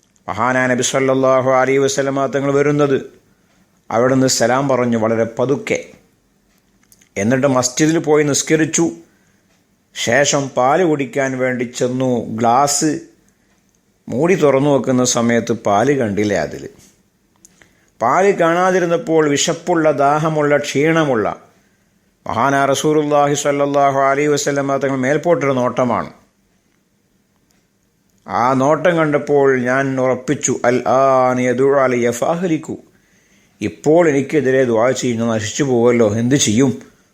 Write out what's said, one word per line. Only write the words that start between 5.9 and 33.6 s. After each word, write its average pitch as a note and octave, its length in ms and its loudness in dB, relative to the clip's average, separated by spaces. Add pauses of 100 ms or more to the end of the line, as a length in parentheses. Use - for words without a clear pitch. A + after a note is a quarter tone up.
എന്നിട്ട് B2+ 300 0
മസ്ജിദിൽ D3+ 520 0
പോയി D3+ 240 2
നിസ്കരിച്ചു. D#3 680 0 (1040)
ശേഷം C#3 540 0
പാല് C3 340 0
കുടിക്കാൻ C#3 540 -2
വേണ്ടി B2+ 260 -4
ചെന്നു. B2+ 640 -4
ഗ്ലാസ് B2 720 0 (1120)
മൂടി D3+ 260 0
തുറന്നു D3 340 2
വെക്കുന്ന B2+ 340 0
സമയത്ത് A#2 500 0
പാല് G#2+ 380 0
കണ്ടില്ല G#2 420 -2
അതിൽ. C#2 360 -6 (1300)
പാല് E3+ 320 2
കാണാതിരുന്നപ്പോൾ E3+ 960 0
വിശപ്പുള്ള, D#3 600 0
ദാഹമുള്ള, D3 680 0
ക്ഷീണമുള്ള C3+ 760 0 (920)
മഹാനാ C#3 380 0
റസൂലുള്ളാഹി D3 680 0
സ്വല്ലല്ലാഹു C#3+ 640 0
അലൈഹി C#3 280 2
വസല്ലമ C#3 500 -2
തങ്ങൾ C3+ 200 -2
മേൽപോട്ടൊരു C#3+ 540 0
നോട്ടമാണ്. A#2+ 580 -2 (2250)
ആ A#2 260 0
നോട്ടം D#3+ 440 2
കണ്ടപ്പോൾ C#3+ 640 2
ഞാൻ C3 400 -2
ഉറപ്പിച്ചു, C3 640 -2
"അൽ B2 220 2
ആന B2+ 520 2
യദുഉ B2+ 360 0
അലയ്യ B2 360 2
ഫഅഹ്ലികു." D#3 640 -4 (840)